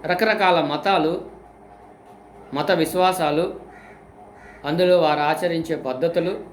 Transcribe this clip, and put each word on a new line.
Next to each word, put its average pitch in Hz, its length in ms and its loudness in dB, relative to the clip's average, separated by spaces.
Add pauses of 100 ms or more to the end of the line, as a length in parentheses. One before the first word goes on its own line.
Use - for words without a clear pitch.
రకరకాల 180 560 2
మతాలు, 156 640 0 (1300)
మత 147 180 -2
విశ్వాసాలు, 175 880 0 (1040)
అందులో 175 360 4
వారు 151 180 2
ఆచరించే 160 560 -2
పద్ధతులు 165 760 -2